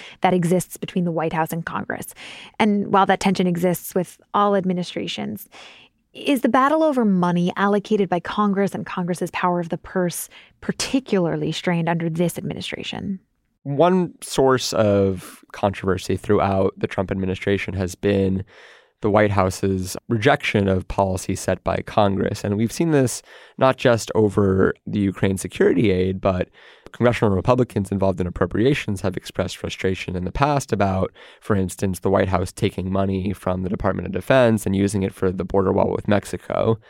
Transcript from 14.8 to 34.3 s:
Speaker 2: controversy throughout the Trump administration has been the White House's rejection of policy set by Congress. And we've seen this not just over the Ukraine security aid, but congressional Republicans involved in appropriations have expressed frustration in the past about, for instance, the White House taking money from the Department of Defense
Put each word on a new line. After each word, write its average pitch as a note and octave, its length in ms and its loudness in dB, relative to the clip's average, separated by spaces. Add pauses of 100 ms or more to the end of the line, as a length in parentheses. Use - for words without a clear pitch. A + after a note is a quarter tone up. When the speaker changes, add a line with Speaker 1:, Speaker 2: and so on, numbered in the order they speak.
Speaker 2:
controversy G2 640 -2
throughout F#2+ 640 2
the - 100 -4
Trump G2 240 -4
administration F#2+ 640 -2
has F#2 200 -4
been G2 520 0 (560)
the G#2+ 100 0
White G#2 180 4
House's F#2+ 680 0 (140)
rejection A2+ 580 2
of F#2 200 0
policy F#2+ 480 -2
set - 280 -4
by F#2 220 -2
Congress. G2+ 580 0
And G#2 140 -2
we've A2 140 0
seen E3+ 180 0
this C3+ 320 2 (380)
not C3 180 2
just A#2 380 2
over G2 580 4 (140)
the G#2+ 120 -2
Ukraine G2 380 0
security G#2+ 540 2
aid, F#2 280 0
but F#2 300 0 (440)
congressional A2+ 420 2
Republicans A2+ 560 2
involved F#2+ 280 0
in F#2 60 -2
appropriations G2 760 -2
have F#2+ 140 -2
expressed - 420 -6
frustration F#2 580 -4
in F2+ 100 -4
the F#2 60 -6
past C#3 420 0
about, F#2+ 400 0 (280)
for G#2+ 140 0
instance, F#2+ 440 -2
the G2+ 100 0
White F#2+ 200 4
House F#2 220 0
taking F#2+ 400 -2
money F#2+ 420 0
from F#2 280 -4
the F2+ 80 -4
Department F#2+ 380 -2
of F#2+ 60 -8
Defense A2+ 520 2